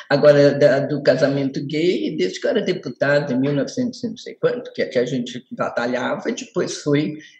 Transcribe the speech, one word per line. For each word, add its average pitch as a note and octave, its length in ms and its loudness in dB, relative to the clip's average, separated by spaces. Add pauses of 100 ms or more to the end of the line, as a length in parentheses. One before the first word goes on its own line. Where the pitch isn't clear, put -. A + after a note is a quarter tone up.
Agora, C#3+ 440 6
da, C#3 280 4
do C#3+ 220 -4
casamento C#3 640 0
gay, F3+ 500 -2
desde F#3 240 -4
que - 60 -4
eu - 40 0
era A3 120 0
deputada, C#3+ 680 -2
em B2+ 80 0
mil C#3+ 140 0
novecentos B2+ 500 -4
e A2+ 40 -4
não A2 100 -10
sei - 160 -14
quanto, - 380 -2
que A#2 100 -4
é - 40 0
que - 120 -2
a B2 80 2
gente B2+ 440 -6
batalhava, B2 800 -4
depois - 460 -6
foi, D3 380 0 (240)